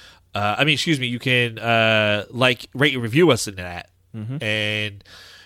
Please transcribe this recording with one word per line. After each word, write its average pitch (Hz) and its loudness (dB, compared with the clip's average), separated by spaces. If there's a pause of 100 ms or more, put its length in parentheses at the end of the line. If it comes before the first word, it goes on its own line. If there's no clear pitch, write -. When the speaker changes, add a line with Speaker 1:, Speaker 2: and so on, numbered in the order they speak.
(340)
Speaker 1:
Uh, 104 -2
I 135 2
mean, 151 2
excuse 143 0
me, 127 -4
you 120 -4
can, 120 0
uh, 107 2
like, 123 0
rate 135 2
and 123 -4
review 143 4
us 113 0
in 98 -10
the 92 -10
app. 87 -12 (260)
Speaker 2:
Mm-hmm. 117 -10
Speaker 1:
And 107 -4 (420)